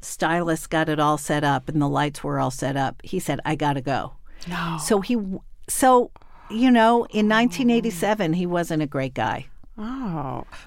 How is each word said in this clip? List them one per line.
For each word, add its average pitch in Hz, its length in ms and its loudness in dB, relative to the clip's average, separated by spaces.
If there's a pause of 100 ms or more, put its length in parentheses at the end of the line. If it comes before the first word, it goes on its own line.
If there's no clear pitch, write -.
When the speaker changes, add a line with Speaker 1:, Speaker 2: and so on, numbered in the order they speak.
Speaker 1:
stylist 165 720 -2
got 160 180 2
it 151 100 0
all 151 200 4
set 151 260 0
up 139 240 0
and 156 120 0
the 143 80 2
lights 143 360 -2
were 143 160 -2
all 131 100 0
set 135 260 -4
up, 135 280 -2
he 185 160 -4
said, 143 240 -4
"I 156 100 -2
gotta 143 260 0
go." 131 340 -4 (340)
Speaker 2:
No. 170 340 -4
Speaker 1:
So 208 180 2
he, 240 140 -2
w-, 196 260 -4 (280)
so, 247 420 4 (400)
you 233 200 4
know, 233 400 6
in 214 180 2
nineteen 240 420 2
eighty-seven, 208 640 0
he 180 140 0
wasn't 170 360 0
a 147 40 0
great 135 280 -4
guy. - 320 -2 (320)
Speaker 2:
Oh, 202 640 -6 (220)